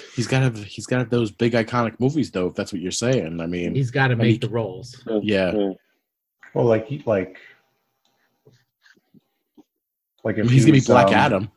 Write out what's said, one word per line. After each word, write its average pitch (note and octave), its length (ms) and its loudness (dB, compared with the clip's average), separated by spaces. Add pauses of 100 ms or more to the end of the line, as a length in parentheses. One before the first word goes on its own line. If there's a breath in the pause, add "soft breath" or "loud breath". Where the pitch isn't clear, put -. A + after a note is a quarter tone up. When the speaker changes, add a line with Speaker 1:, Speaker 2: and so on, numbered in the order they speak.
(160)
Speaker 1:
He's A2+ 120 -4
gotta C3 180 0
have. A2+ 180 -4
He's G2+ 240 -14
gotta B2+ 140 -2
have A2+ 80 -6
those A#2+ 200 0
big A#2 220 -2
iconic A#2 480 -2
movies, C3+ 320 -2
though. F2+ 160 -2
If F2 80 -8
that's G2 160 -6
what F#2 100 -8
you're F2+ 80 -6
saying, F2+ 520 -2
I E2 60 -6
mean, F2 280 -4
Speaker 2:
He's C3 160 -2
gotta C3+ 220 0
Speaker 1:
I - 20 0
Speaker 2:
make A#2 100 0
Speaker 1:
mean, A2+ 140 2
Speaker 2:
the A#2 100 -6
roles. G2 540 -8 (180)
Speaker 1:
yeah. G2 300 0
Speaker 3:
Mm. G2 240 -2 (800)
Speaker 4:
Well, C3+ 120 0
like, A2+ 220 2
he, D3 180 -10
like, G2 320 -2 (2750)
like, G#2+ 140 -2
if G#2+ 120 0
Speaker 1:
He's A#2 140 6
Speaker 4:
he A2 40 6
Speaker 1:
gonna - 60 8
be C3+ 40 6
Speaker 4:
was, C3 100 2
Speaker 1:
Black G2+ 200 6
Speaker 4:
um, G2 60 4
Speaker 1:
Adam. G#2+ 440 0